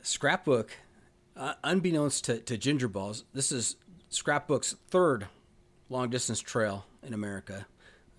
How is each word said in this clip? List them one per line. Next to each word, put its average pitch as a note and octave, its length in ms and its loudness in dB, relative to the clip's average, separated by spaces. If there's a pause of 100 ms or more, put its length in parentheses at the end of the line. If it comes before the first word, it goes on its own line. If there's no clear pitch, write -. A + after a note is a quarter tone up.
Scrapbook, C#3+ 720 2 (640)
uh, C3+ 180 -6 (100)
unbeknownst D#3+ 640 2
to, A#2 140 0
to A#2+ 180 -4
Ginger B2+ 300 2
Balls, G2+ 360 -6 (100)
this C3 180 -2
is A#2+ 240 -2 (340)
Scrapbook's - 680 0 (140)
third C#3+ 380 4 (640)
long-distance B2 500 -2
trail G2+ 460 -2 (160)
in C3 120 -12
America, G2+ 520 -8 (540)